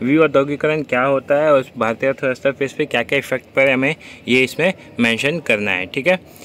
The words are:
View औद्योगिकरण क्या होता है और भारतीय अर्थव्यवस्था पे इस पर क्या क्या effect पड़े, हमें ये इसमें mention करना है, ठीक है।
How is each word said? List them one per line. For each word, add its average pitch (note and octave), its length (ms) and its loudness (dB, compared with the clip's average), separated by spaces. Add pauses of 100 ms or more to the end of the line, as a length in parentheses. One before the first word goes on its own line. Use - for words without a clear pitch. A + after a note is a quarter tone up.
View C#3+ 220 2
औद्योगिकरण D3 580 0
क्या B2 200 -2
होता C#3 420 0
है D#3 100 4
और C3+ 120 2 (120)
भारतीय A#2 320 0
अर्थव्यवस्था C3+ 420 -2
पे C3+ 140 -4
इस C3 80 -8
पर D3+ 120 -4
क्या A#2+ 180 -2
क्या C#3+ 160 -2
effect C3 260 -6 (100)
पड़े, C3+ 160 4
हमें C3+ 240 0 (320)
ये B2+ 160 4
इसमें D#3+ 300 -2 (260)
mention A#2+ 400 0
करना G#2 320 -2
है, F#2 140 -4
ठीक C3 220 -4
है। F3+ 120 2 (240)